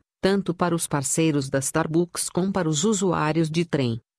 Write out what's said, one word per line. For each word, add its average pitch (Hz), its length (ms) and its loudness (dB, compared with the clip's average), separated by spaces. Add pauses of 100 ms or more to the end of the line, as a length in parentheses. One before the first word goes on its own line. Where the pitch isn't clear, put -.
(200)
tanto 190 340 2
para 170 220 0
os 165 120 -4
parceiros 143 640 0
da 135 100 0
Starbucks 160 720 -2
como 185 220 -2
para 180 160 0
os 156 160 0
usuários 165 680 2
de 165 140 0
trem, 127 380 -2 (180)